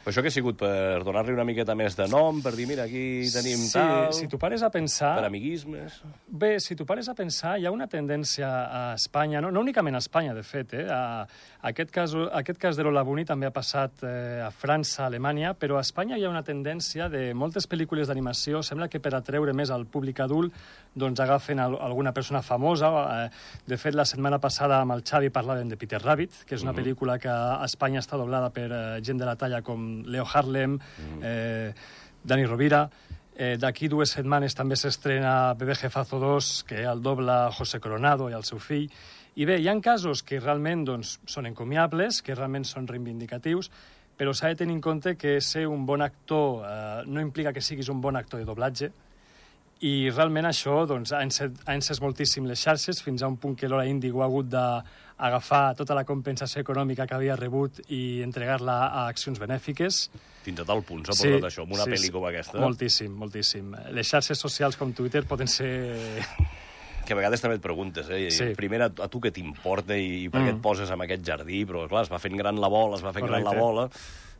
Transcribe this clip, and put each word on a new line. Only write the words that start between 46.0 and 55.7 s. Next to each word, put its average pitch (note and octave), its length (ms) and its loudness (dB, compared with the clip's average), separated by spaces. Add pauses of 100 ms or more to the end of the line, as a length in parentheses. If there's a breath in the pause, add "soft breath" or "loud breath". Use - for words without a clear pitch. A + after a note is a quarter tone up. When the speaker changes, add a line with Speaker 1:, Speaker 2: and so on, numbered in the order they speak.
Speaker 2:
actor, C#3 640 0
eh, G#2+ 400 -6
no C#3 160 -4
implica D3 320 -2
que C3+ 80 -8
siguis C3+ 280 -4
un C3 120 -2
bon C3+ 140 0
actor A#2+ 240 -6
de A2+ 60 -6
doblatge, B2 460 -2 (920 soft breath)
i C#3 280 2
realment D#3 360 4
això, D3+ 400 2
doncs, C3 280 -2
ha C#3+ 100 2
encès, C3+ 300 -2 (120)
ha C#3+ 80 -2
encès C#3 280 -2
moltíssim C#3 440 0
les B2 140 -2
xarxes, D#3 420 2
fins C3 220 -2
a C3+ 40 2
un C3+ 100 -2
punt C#3 180 -4
que C3+ 140 -2
Lola C3 180 2
Índigo C3 340 0
ha C3 40 4
hagut C3 260 0
d'agafar B2 1300 2